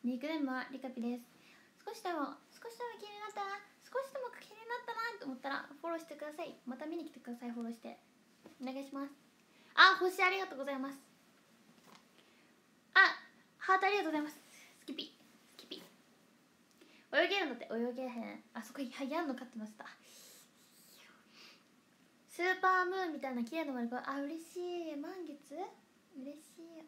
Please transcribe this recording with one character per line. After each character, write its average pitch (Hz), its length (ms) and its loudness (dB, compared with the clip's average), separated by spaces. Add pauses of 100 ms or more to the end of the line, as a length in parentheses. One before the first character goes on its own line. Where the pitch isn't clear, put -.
ニ 247 140 0
ッ 233 40 -6
ク 285 40 -4
ネ 311 120 0
ー - 20 0
ム 269 100 2
は 254 220 -2
リ 269 80 -10
カ 262 100 -6
ピ 254 100 -8
で 240 200 -2
す。 240 100 -18 (560)
少 415 80 -8
し - 80 -12
で 359 100 -2
も、 302 240 -2 (140)
少 - 220 -16
し - 80 -18
で 494 100 -4
も 440 80 -10
気 - 80 -14
に 415 160 -14
な 427 80 -8
っ 403 80 -12
た 403 80 -2
な、 392 160 -6 (240)
少 - 160 -2
し 539 80 -6
で - 80 -8
も 508 140 -4 (100)
気 - 80 -18
に 415 160 -18
な 480 160 -4
っ 480 60 -14
た 466 100 -4
な 466 220 -2
と 294 80 -8
思 262 80 -4
っ - 20 -16
た 277 120 -6
ら - 200 -4 (100)
フ - 60 -10
ォ 339 60 -2
ロ 330 60 -2
ー - 20 -4
し 330 80 -10
て 294 80 -10
く 294 100 -8
だ 302 80 -10
さ 320 100 -6
い。 285 220 -10
ま 247 100 -6
た 294 120 -8
見 330 100 -4
に 320 80 -4
来 311 60 -12
て - 80 -20
く - 100 -12
だ 240 80 -6
さ 247 80 -12
い、 240 60 -4
フ 233 80 -6
ォ 233 40 -4
ロ 226 60 -4
ー 233 40 -6
し 233 40 -10
て。 - 220 -14 (600)
お 254 60 -8
願 262 120 -4
い 277 100 -6
し 277 80 -12
ま 277 100 -2
す。 285 80 -14 (600)
あ、 370 240 12
星 370 240 4
あ 359 80 6
り 392 80 0
が 381 80 -2
と 349 80 -10
う 262 40 -6
ご 269 60 -2
ざ 285 60 -2
い 269 80 -2
ま 269 100 -2
す。 277 100 -10 (2000)
あ、 381 260 10 (380)
ハ 370 160 6
ー 381 40 4
ト 392 60 4
あ 381 40 6
り 415 80 4
が 381 60 2
と 311 60 0
う 311 40 0
ご 311 40 2
ざ 294 60 2
い - 20 0
ま 302 60 -8
す。 - 100 -18 (400)
ス - 60 -20
キ - 60 -8
ピ、 - 200 -8 (400)
ス - 40 -20
キ - 100 -18
ピ。 - 160 -12 (1300)
泳 311 140 8
げ 392 140 4
る 349 60 2
の 254 60 -2
っ 233 40 -6
て、 - 120 -10
泳 233 240 0
げ 247 100 -4
へ 254 40 -4
ん。 233 360 -6 (120)
あ、 226 80 -6
そ - 100 -14
こ、 277 80 -6
は 269 220 -6
や 294 180 0
ん 330 60 0
の 262 80 -2
飼 262 100 -10
っ - 20 -20
て 233 120 -12
ま 214 80 -8
し 214 60 -14
た。 - 120 -14 (2500)
ス - 120 -6
ー 370 200 4
パ 370 220 8
ー - 20 4
ム 370 100 0
ー 381 140 0
ン 311 40 -4
み 277 60 -6
た 269 120 -2
い 247 40 -2
な 240 80 0
綺 233 120 -4
麗 320 100 0
な 277 80 -2
丸 240 160 -2
顔。 247 80 -2
あ、 277 240 -4
嬉 285 160 -4
し 349 540 -6
い。 294 40 -6
満 339 300 -8
月？ 285 300 -12 (600)
嬉 285 220 -10
し 311 240 -20
い。 330 260 -16